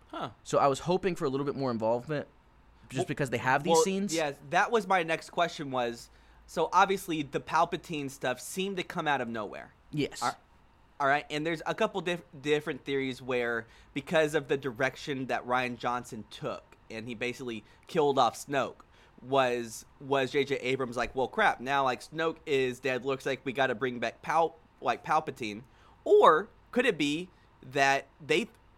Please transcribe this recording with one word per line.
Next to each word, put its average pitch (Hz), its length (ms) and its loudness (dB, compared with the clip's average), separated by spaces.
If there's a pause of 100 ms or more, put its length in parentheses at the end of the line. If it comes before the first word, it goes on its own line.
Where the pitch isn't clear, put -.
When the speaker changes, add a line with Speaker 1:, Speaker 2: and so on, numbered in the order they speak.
(120)
Speaker 1:
Huh. 180 180 -8 (140)
Speaker 2:
So 143 140 0
I 143 100 6
was 135 120 0
hoping 185 360 0
for 170 80 -6
a 143 40 0
little 139 180 -2
bit 135 100 -4
more 131 160 -2
involvement, 120 560 -2 (640)
just 131 80 -6
Speaker 1:
Well, 180 80 -2
Speaker 2:
because 143 240 -2
they 117 80 -2
have 131 260 2
these 165 80 2
Speaker 1:
well, 160 100 6
Speaker 2:
scenes. 190 320 -2
Speaker 1:
yes, 151 200 -2 (160)
that 185 200 2
was 220 160 2
my 190 160 2
next 160 280 -4
question 170 420 -2
was, 120 380 -4 (360)
so 160 260 0
obviously 185 500 4
the 135 180 -4
Palpatine 160 680 -2
stuff 131 320 -4
seemed 190 360 -6
to 180 80 -6
come 165 240 -4
out 139 120 2
of 120 80 -4
nowhere. 101 440 -8 (180)
Speaker 2:
Yes. - 320 -4
Speaker 1:
Ar-, 123 140 -2 (640)
all 143 80 2
right, 143 200 2
and 151 160 -4
there's 165 220 -2
a 165 80 -2
couple 214 280 -2
diff-, 175 200 -4 (180)
different 147 440 -2
theories 135 360 -2
where 120 460 -2 (280)
because 156 420 2
of 143 100 0
the 147 100 2
direction 131 680 -4
that 120 180 -2
Rian 123 320 0
Johnson 120 540 -6
took, 113 320 -8 (280)
and 113 160 -10
he 123 80 -8
basically 120 480 -6 (240)
killed 143 320 4
off 120 160 4
Snoke, 131 480 -4 (400)
was, 123 640 0 (140)
was 135 320 0
J 143 120 2
J 139 120 0
Abrams 127 400 -2
like, 120 180 -2
"Well, 131 140 0
crap, 202 320 2
now, 139 240 0
like, 127 180 0
Snoke 160 440 -4
is 131 340 0
dead, 127 240 -2
looks 135 200 -2
like 131 200 -2
we 135 80 -4
gotta 127 240 0
bring 123 240 -4
back 117 220 -6
Pal-, 165 340 2 (240)
like, 123 240 -2
Palpatine." 127 580 -2 (420)
Or 220 440 8 (240)
could 247 140 2
it 196 120 2
be 156 300 -2 (440)
that 139 360 2 (180)
they, 156 220 2 (280)